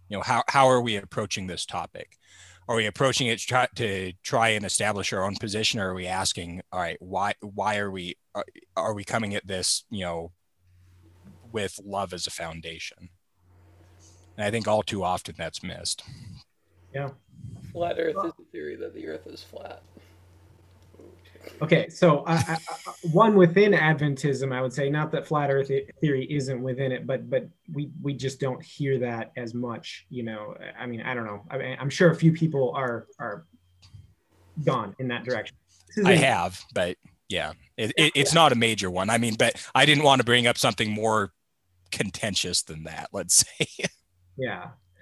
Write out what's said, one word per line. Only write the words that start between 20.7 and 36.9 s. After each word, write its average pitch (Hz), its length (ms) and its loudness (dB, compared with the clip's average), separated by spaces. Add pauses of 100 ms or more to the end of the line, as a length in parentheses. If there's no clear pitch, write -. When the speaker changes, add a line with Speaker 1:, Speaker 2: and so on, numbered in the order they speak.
Speaker 2:
Okay, 151 280 4
so - 380 4
I, 165 80 2
I, 160 220 2 (300)
I, - 40 -8 (220)
one 214 220 6
within 190 360 8
Adventism, 143 840 2
I 127 80 -2
would 131 120 -2
say, 139 160 -2
not 151 220 -2
that 151 140 -4
flat 147 240 0
Earth 139 220 2
i-, 139 140 0 (160)
theory 139 280 2
isn't 135 320 -2
within 131 300 -2
it, 117 160 -6
but, 123 220 -4
but 127 180 0 (240)
we, 147 180 -6 (120)
we 139 120 -4
just 127 260 -6
don't 131 240 -4
hear 135 360 -2
that 117 380 -4
as 117 160 -8
much, 120 560 -8
you 123 140 -8
know. 107 320 -10 (220)
I 123 80 -10
mean, 117 160 -8
I 131 120 -4
don't 117 120 -4
know. 104 240 -8
I 139 80 -6
mean, 131 220 -6
I'm 135 100 -4
sure 170 220 2
a 160 40 -2
few 165 180 4
people 156 420 -2
are, 120 320 -4 (100)
are 107 280 -10 (1200)
gone 113 340 0
in 131 80 -4
that 120 160 -4
direction. 113 320 -4 (320)
This - 120 -6
is 202 60 4
Speaker 1:
I 180 80 8
Speaker 2:
a 165 40 8
Speaker 1:
have, 95 440 2 (120)
but 90 240 0 (320)